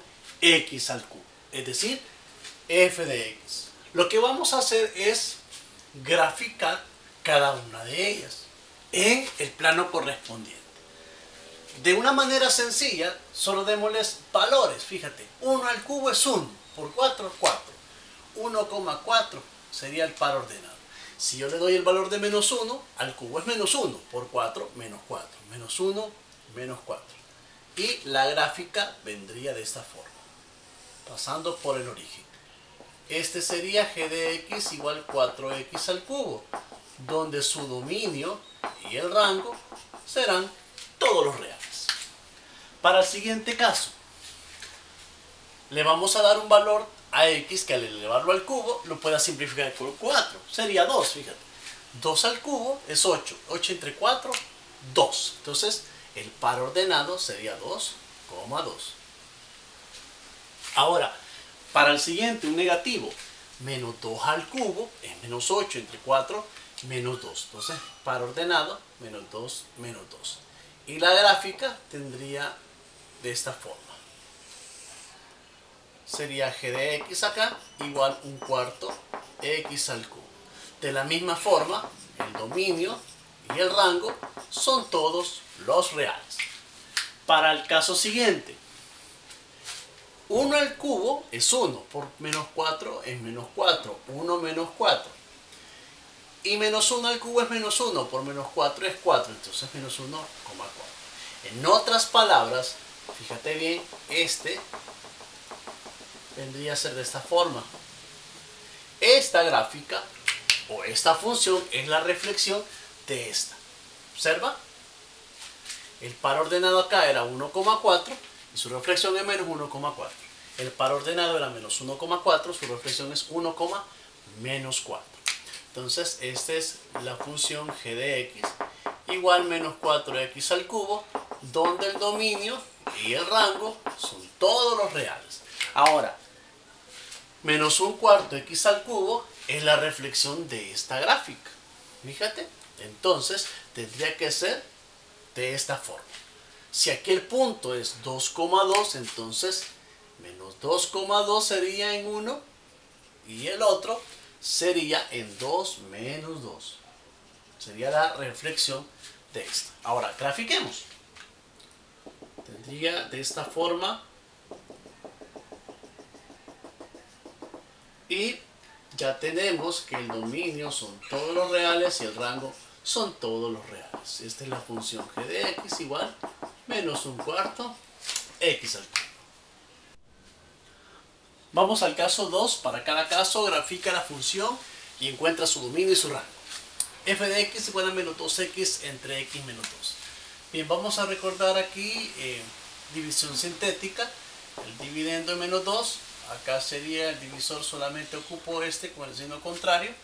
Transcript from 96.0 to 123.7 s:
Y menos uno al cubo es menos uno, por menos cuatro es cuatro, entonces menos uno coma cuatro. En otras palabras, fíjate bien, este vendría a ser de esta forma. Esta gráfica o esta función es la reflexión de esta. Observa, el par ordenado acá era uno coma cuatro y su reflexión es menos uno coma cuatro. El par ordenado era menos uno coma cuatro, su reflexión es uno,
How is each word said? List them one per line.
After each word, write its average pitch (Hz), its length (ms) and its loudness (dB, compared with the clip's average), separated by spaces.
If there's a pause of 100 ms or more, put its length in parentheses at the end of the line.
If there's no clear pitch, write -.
Y 202 140 0
menos 214 340 4
uno 240 180 0
al 240 100 0
cubo 240 240 2
es 233 80 0
menos 220 300 0
uno, 185 280 0
por 131 140 -4
menos 139 320 -6
cuatro 147 320 2
es - 180 -4
cuatro, 160 260 4
entonces - 440 -8
menos 131 240 -8
uno 139 180 -10 (280)
coma - 200 -10 (100)
cuatro. - 760 -14
En 123 160 -2
otras 226 400 6
palabras, - 720 4 (420)
fíjate 123 380 -4
bien, 165 260 -2 (260)
este 165 500 0 (1800)
vendría 139 360 -8
a 143 40 -2
ser 123 180 -2
de 127 80 -6
esta 135 180 -6
forma. 170 420 2 (1400)
Esta 214 420 8
gráfica 143 600 0 (680)
o 107 140 -6
esta 160 300 6
función 190 480 2 (100)
es 135 160 -2
la 156 120 4
reflexión 196 640 0 (420)
de 120 220 -4
esta. - 260 -2 (600)
Observa, - 420 0 (1400)
el 120 140 -12
par 139 260 0
ordenado 180 380 4
acá 185 320 6
era 127 140 2
uno 131 260 -4
coma 208 320 4
cuatro 190 340 4 (380)
y - 20 -8
su - 140 -4
reflexión 180 480 2
es 196 80 -2
menos 196 200 0
uno 151 220 -4
coma 143 260 -4
cuatro. - 220 -10 (420)
El 127 120 -4
par 135 220 2
ordenado 165 460 2
era 139 100 0
menos - 320 -4
uno 135 160 -6
coma 170 260 -2
cuatro, 170 300 6
su 147 140 -8
reflexión 135 440 -4
es 147 200 -2
uno, 165 260 -2 (840)